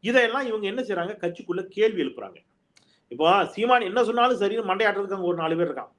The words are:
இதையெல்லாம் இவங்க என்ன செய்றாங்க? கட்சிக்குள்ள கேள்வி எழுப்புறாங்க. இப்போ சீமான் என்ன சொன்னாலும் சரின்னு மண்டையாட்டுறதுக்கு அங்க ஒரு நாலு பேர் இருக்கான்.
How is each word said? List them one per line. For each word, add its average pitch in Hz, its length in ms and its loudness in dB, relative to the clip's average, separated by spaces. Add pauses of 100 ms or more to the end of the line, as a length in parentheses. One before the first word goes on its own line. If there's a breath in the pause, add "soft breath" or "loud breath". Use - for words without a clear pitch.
இதையெல்லாம் 240 460 2
இவங்க 214 200 -4
என்ன 233 160 -4
செய்றாங்க? 196 340 -4
கட்சிக்குள்ள 175 460 -6
கேள்வி 196 400 0
எழுப்புறாங்க. 104 340 -8 (720 soft breath)
இப்போ 170 380 4
சீமான் 240 340 2
என்ன 202 240 0
சொன்னாலும் 240 360 2
சரின்னு 202 280 -2
மண்டையாட்டுறதுக்கு 196 460 0
அங்க 190 60 -8
ஒரு 175 160 0
நாலு 165 200 -2
பேர் 170 120 0
இருக்கான். 127 300 -10